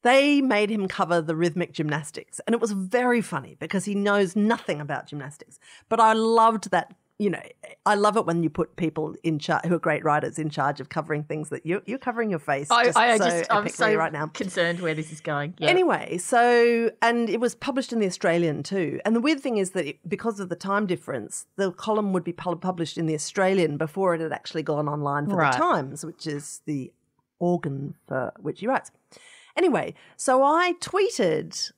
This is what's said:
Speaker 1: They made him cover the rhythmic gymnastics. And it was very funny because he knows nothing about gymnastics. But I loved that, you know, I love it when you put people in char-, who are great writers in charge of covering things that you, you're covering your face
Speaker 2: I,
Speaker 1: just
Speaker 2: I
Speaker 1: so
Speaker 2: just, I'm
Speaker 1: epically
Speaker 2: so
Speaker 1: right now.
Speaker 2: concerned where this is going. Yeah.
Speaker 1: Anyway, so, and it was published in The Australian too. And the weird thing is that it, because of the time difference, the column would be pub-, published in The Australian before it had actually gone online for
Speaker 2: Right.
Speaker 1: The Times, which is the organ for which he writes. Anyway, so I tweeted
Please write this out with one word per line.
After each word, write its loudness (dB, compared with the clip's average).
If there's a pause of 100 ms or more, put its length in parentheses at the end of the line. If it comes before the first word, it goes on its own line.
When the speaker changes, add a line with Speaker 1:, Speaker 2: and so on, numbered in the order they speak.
Speaker 1:
They 6
made 2
him 0
cover 2
the -2
rhythmic 0
gymnastics. -6
And 2
it 0
was 0
very 0
funny -8
because -4
he -4
knows 2
nothing 0
about -8
gymnastics. -14 (300)
But 0
I 8
loved 4
that, 0 (240)
you 2
know, -6 (420)
I 4
love 4
it 2
when 0
you 2
put -4
people -4
in 0
char-, 0
who 2
are 0
great -2
writers 0
in -4
charge -2
of -12
covering -4
things -6
that -10
you, -2
you're -8
covering -4
your -2
face -4
Speaker 2:
I, 4
Speaker 1:
just 2
Speaker 2:
I 4
Speaker 1:
so 2
Speaker 2:
just, 0
I'm 2
Speaker 1:
epically -4
Speaker 2:
so 2
Speaker 1:
right 0
now. -4
Speaker 2:
concerned -2
where -2
this -6
is -16
going. -4
Yeah. 2
Speaker 1:
Anyway, 2
so, 4 (100)
and 2
it 0
was 0
published -4
in 0
The 2
Australian 0
too. -4
And 2
the 2
weird 0
thing -2
is -2
that -2
it, -8 (100)
because -4
of -8
the -4
time -2
difference, -6 (100)
the 0
column -2
would 0
be -6
pub-, -6
published -4
in -2
The 0
Australian 0
before 0
it -4
had -4
actually -6
gone -2
online -2
for -2
Speaker 2:
Right. 4
Speaker 1:
The 2
Times, -2
which -14
is -8
the -6 (480)
organ -4 (100)
for -4
which -8
he -4
writes. -4 (640)
Anyway, 2 (240)
so 4
I 4
tweeted -2